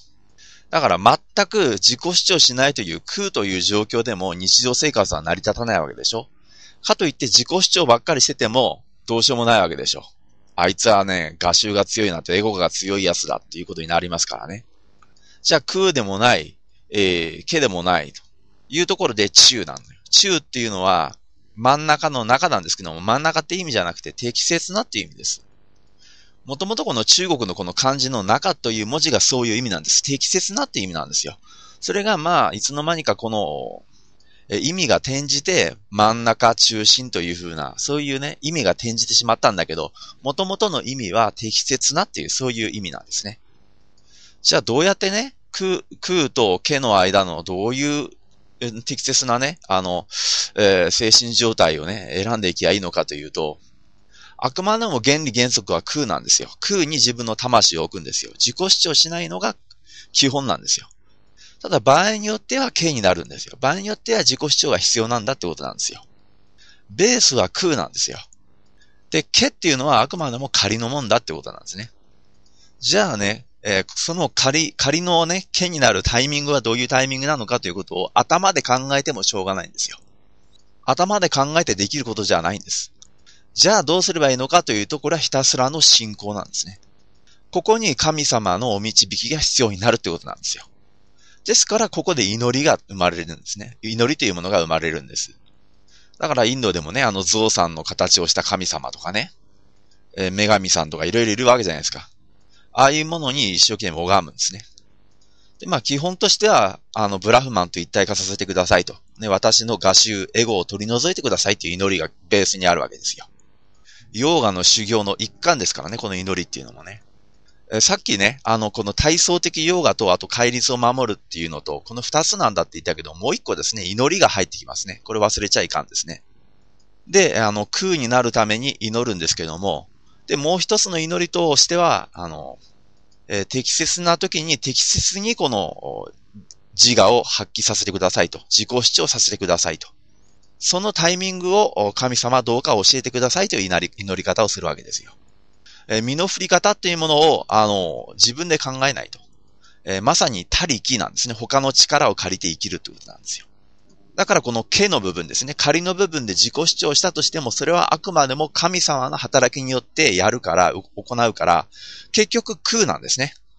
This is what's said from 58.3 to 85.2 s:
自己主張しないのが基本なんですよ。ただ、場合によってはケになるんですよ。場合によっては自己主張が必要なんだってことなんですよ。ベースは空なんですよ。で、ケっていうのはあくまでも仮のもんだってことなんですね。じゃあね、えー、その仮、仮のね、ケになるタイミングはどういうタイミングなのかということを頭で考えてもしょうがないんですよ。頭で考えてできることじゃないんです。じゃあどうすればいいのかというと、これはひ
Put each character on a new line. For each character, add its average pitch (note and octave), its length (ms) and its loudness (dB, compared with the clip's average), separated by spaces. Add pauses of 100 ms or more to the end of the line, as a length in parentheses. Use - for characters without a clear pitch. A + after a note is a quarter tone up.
自 - 200 0
己 - 20 -10 (160)
主 - 80 4
張 E3 160 0
し E3 160 2
な E3+ 100 -6
い E3 80 -8
の F3 100 -8
が G3 160 -4 (560)
基 - 180 2
本 C3+ 180 -4
な F#2 80 0
ん A#1+ 60 -12
で - 60 -12
す - 120 -2
よ。 - 100 -20 (720)
た - 80 -10
だ、 D#3+ 100 2
場 C3+ 220 4
合 G#3+ 160 0
に G#3 80 -8
よ G#3+ 120 -4
っ - 20 -8
て - 180 -6
は C4+ 140 -4
ケ D#3+ 200 0
に B2 120 -4
な F2+ 100 4
る E2+ 100 -4
ん B1 60 -16
で C2+ 80 -18
す - 80 -12
よ。 - 160 -20
場 C3 80 0
合 F#3 120 -4
に G3 40 -10
よ G#3+ 80 -6
っ G#3+ 40 -12
て - 160 -4
は A3 80 0
自 B2+ 160 0
己 - 20 -10
主 C#3+ 160 0
張 D3+ 160 0
が - 80 2
必 - 180 0
要 A2+ 100 0
な A#2+ 120 0
ん G2+ 60 -8
だ C3+ 80 -2
っ C3+ 40 -8
て - 80 -10
こ E2+ 80 -4
と D2 100 -12
な B1+ 80 -8
ん - 60 -14
で - 60 -20
す - 100 -6
よ。 - 100 -20 (840)
ベ G3 280 2
ー A3 40 2
ス - 140 2
は F#2+ 140 2
空 E3+ 260 0
な F#2 100 -2
ん - 60 -14
で - 80 -12
す - 100 -2
よ。 B1+ 80 -12 (920)
で、 D#3 100 0
ケ - 280 -2
っ - 20 -20
て - 160 -4
い D#3 60 4
う C3 40 0
の C3 80 -2
は C3 160 4
あ B2 60 2
く F#3 100 -8
ま D3 140 -4
で A#2+ 80 -6
も C3+ 100 -8
仮 G#2 300 0
の A#2 100 -4
も C#3 140 -4
ん A2+ 40 -6
だ G#2 100 4
っ - 40 0
て - 120 -10
こ D2 100 -10
と - 80 -14
な - 80 -18
ん - 20 -20
で - 60 -20
す - 100 -14
ね。 A2 140 -14 (880)
じ - 180 0
ゃ G3 160 0
あ A2 40 -4
ね、 G#2 280 -4 (160)
え G2+ 200 0
ー、 F#2 120 -4
そ - 220 -4
の E3+ 140 -2
仮、 D3 440 0
仮 D3+ 300 0
の E3+ 240 2
ね、 F#3 240 -6
ケ F3+ 180 -2
に E3 100 -6
な A#2+ 120 6
る F#2+ 100 0
タ A#2 180 0
イ C3+ 80 2
ミ D3 120 -2
ン C#3+ 60 -6
グ D3 60 -2
は C#3+ 100 2
ど A2+ 100 -2
う A#2 80 0
い B2 60 0
う - 20 -10
タ C3 160 2
イ C3+ 40 -2
ミ C3+ 100 -6
ン C3 40 -8
グ C#3 60 -4
な D3+ 100 0
の A2+ 80 -6
か A#2+ 140 -2
と - 80 -8
い F2+ 40 -4
う - 40 -6
こ F#2+ 80 -8
と - 100 -12
を F2+ 220 -4
頭 F#3 380 2
で C#3+ 100 0
考 B2+ 340 0
え C#3 60 -2
て D3+ 100 -4
も G#2+ 80 -6
し - 140 -2
ょ G2 60 -2
う F#2 40 -2
が F#2+ 80 -2
な F#2 100 -6
い - 60 -14
ん - 20 -20
で - 60 -20
す - 140 -6
よ。 - 80 -20 (840)
頭 F3+ 360 0
で F3 100 2
考 C#3+ 300 0
え E3+ 40 0
て A#2+ 120 -2
で G2 120 -2
き - 120 -6
る C3 60 -6
こ A2+ 100 -6
と G#2+ 80 -4
じ F#2+ 100 2
ゃ E2+ 80 2
な E2+ 120 0
い G#2 40 -8
ん - 60 -12
で - 80 -10
す。 - 200 -6 (640)
じ - 160 6
ゃ G#3+ 100 6
あ F3 40 -2
ど D#3 140 2
う F#3 40 2
す F3+ 120 -2
れ E3 80 -2
ば C#3 100 4
い C3 40 2
い - 20 -6
の B2+ 100 -4
か E3+ 160 4
と - 80 -4
い G#2+ 100 0
う G2+ 60 -4
と、 D3+ 120 -6
こ D3 100 -4
れ E3 80 -2
は - 20 -2
ひ - 100 -2